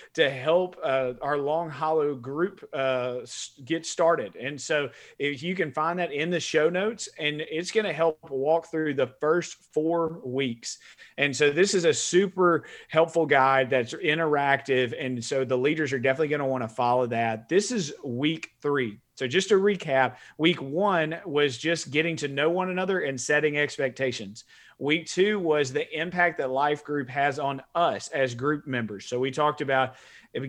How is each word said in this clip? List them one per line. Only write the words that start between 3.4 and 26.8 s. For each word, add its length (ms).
get 220
started. 500
And 240
so 300
if 220
you 120
can 180
find 280
that 120
in 180
the 100
show 280
notes, 400
and 300
it's 220
gonna 220
help 260
walk 420
through 240
the 120
first 480
four 520
weeks. 540
And 180
so 160
this 240
is 120
a 80
super 680
helpful 360
guide 460
that's 240
interactive. 680
And 260
so 200
the 120
leaders 360
are 60
definitely 300
gonna 180
wanna 220
follow 380
that. 420
This 220
is 240
week 460
three. 380
So 120
just 220
to 60
recap, 600
week 240
one 640
was 320
just 340
getting 260
to 120
know 220
one 180
another 320
and 180
setting 380
expectations. 880
Week 280
two 320
was 340
the 260
impact 380
that 140
life 340